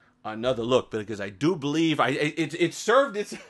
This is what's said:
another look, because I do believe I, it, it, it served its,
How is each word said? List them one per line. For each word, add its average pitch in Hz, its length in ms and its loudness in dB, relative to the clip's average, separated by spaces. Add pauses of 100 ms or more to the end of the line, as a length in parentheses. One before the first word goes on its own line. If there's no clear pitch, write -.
(240)
another 113 400 -2
look, 120 280 2
because 104 300 -6
I 98 80 -6
do 143 260 0
believe 151 440 0
I, 123 100 4
it, 151 280 0
it, 165 240 -4
it 165 120 2
served 240 420 2
its, 208 180 -6 (160)